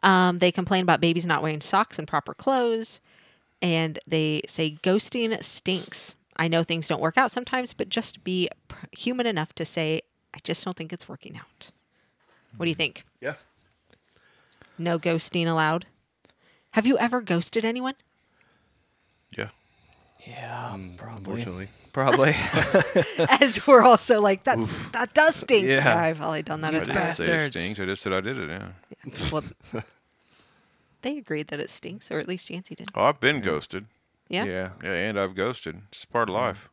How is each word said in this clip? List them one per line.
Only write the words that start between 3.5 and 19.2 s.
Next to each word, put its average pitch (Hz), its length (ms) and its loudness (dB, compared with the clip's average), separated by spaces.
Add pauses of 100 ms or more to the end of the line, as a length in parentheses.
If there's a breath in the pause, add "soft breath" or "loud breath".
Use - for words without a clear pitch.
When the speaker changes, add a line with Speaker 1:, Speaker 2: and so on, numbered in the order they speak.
Speaker 1:
And 160 440 0
they 156 420 0
say 156 360 -4
ghosting 220 600 0
stinks. - 720 -6 (240)
I 165 100 0
know 165 160 2
things 165 240 -4
don't - 140 -2
work 160 160 0
out 262 140 2
sometimes, 247 420 -6
but 202 160 -8
just - 340 -6
be 185 260 -2 (180)
p-, - 80 -18 (160)
human 247 340 -4
enough 170 300 -2
to 160 100 -6
say, 160 380 -2 (300)
"I - 100 -18
just - 200 -6
don't 185 140 -8
think 165 160 -12
it's - 160 -16
working - 260 -18
out." - 360 -20 (840)
What 175 100 -6
do 170 40 0
you 156 60 -2
think? 151 280 -6 (160)
Speaker 2:
Yeah. 139 140 -8 (1400 soft breath)
Speaker 1:
No 170 220 -2
ghosting 165 480 0
allowed. 160 400 0 (880 soft breath)
Have 220 100 2
you 254 140 4
ever 240 200 0
ghosted 196 460 -2
anyone? 254 300 -4 (1400)